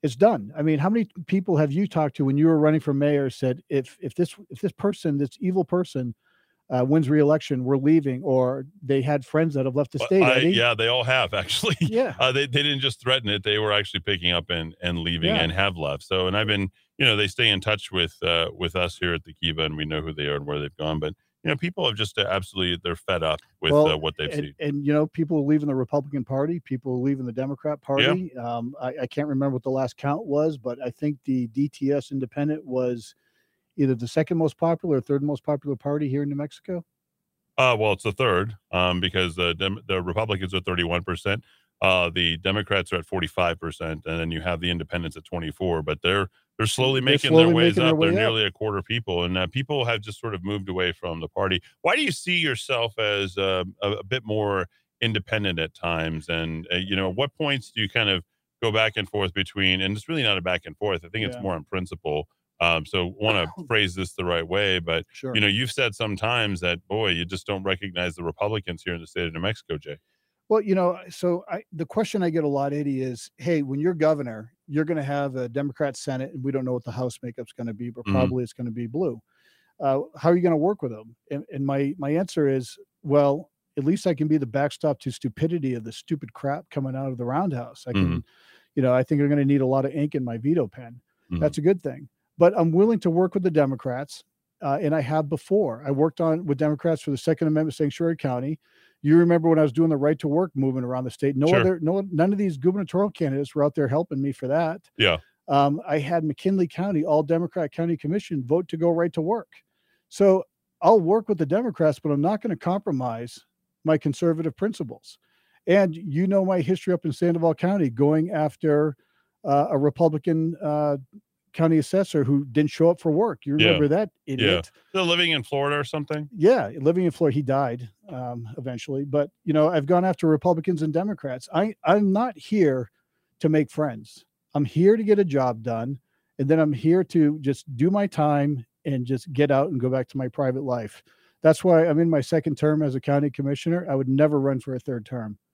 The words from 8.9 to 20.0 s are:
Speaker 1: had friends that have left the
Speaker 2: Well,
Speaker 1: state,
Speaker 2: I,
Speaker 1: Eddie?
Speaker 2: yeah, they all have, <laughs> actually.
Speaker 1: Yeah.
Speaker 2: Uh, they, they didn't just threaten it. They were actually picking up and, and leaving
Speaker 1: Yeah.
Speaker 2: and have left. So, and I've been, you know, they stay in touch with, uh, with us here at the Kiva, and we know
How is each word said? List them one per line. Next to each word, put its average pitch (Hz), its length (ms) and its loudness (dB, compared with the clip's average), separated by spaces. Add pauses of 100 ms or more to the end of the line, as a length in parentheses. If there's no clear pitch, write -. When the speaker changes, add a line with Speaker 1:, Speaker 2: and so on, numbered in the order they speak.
Speaker 1:
had 139 240 0
friends 156 300 0
that 131 100 0
have 131 100 -2
left 143 180 -2
the 151 40 -4
Speaker 2:
Well, - 100 -2
Speaker 1:
state, 190 140 6
Speaker 2:
I, 127 140 6
Speaker 1:
Eddie? 127 160 4
Speaker 2:
yeah, 120 240 2
they 113 120 0
all 123 180 2
have, 127 280 2
<laughs> 95 100 0
actually. - 380 -2
Speaker 1:
Yeah. 220 380 0
Speaker 2:
Uh, 131 120 4
they, 139 140 0
they 139 160 -2
didn't 143 200 -2
just 135 200 -4
threaten 127 280 -2
it. 104 120 -2
They 104 160 0
were 107 160 0
actually 101 280 -2
picking 90 300 0
up 85 200 -2
and, 82 320 -4
and 87 160 -2
leaving 85 340 -2
Speaker 1:
Yeah. 85 80 0
Speaker 2:
and 82 100 0
have 95 240 0
left. 71 280 -6
So, 92 240 -2
and 95 100 -2
I've 107 100 0
been, 101 220 0 (300)
you 143 60 2
know, 113 120 4
they 104 100 2
stay 113 220 0
in 98 120 0
touch 107 300 -4
with, 87 300 -4
uh, 85 340 0
with 90 200 -6
us 87 240 -2
here 87 160 -2
at 80 80 -8
the 82 100 -20
Kiva, 80 300 -4
and 78 120 -4
we 76 100 -6
know 78 160 -4